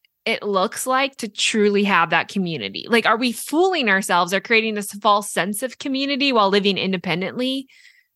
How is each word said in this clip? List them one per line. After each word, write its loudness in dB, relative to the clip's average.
it -2
looks -2
like 0
to -6
truly 2
have 2
that 2
community? -6
Like, 2
are 4
we -2
fooling 0
ourselves 2
or 0
creating 0
this -8
false 0
sense -2
of -8
community -2
while 4
living 2
independently -4